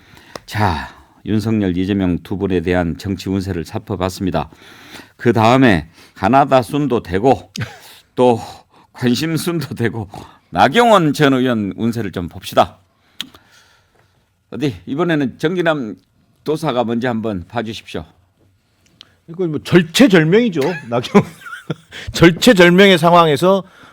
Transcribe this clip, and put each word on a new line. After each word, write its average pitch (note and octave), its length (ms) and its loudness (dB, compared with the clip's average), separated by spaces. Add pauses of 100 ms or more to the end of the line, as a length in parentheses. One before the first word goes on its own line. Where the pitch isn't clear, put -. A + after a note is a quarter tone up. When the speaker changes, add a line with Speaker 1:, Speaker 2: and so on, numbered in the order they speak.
(480)
Speaker 1:
자, F#2 420 -2 (360)
윤석열, G#2 520 -2
이재명 F#2 420 0
두 G2 180 -10
분에 F#2 240 -2
대한 F2 380 -2
정치 G2 300 -8
운세를 F#2 360 -4
살펴봤습니다. F#2 880 -6 (680)
그 A#2+ 160 -2
다음에 A2+ 560 2 (260)
가나다 C3+ 480 2
순도 C#3 400 -4
되고 G2+ 500 -2 (300)
<laughs> - 320 -20
또 B2 260 2 (520)
관심 C3+ 440 -2
순도 D#3 400 -6
되고 A2+ 320 -6 (420)
나경원 E3 640 4
전 C#3 220 2
의원 B2 420 -2
운세를 A2 340 -4
좀 F2 180 -6
봅시다. - 500 -2 (1700)
어디 B2 240 -6 (120)
이번에는 D3 520 -4
정기남 D#3 580 -4 (480)
도사가 C#3+ 400 -2
먼저 A#2 240 -4
한번 A2 380 -6
봐주십시오. A2 580 -10 (1200)
Speaker 2:
이거 F3 180 -6
뭐 D3+ 160 -4
절체절명이죠. F#3 960 2 (140)
<laughs> C3 140 -12
나경원 A#2 400 0 (840)
절체절명의 F#3 840 6
상황에서, E3+ 680 4 (300)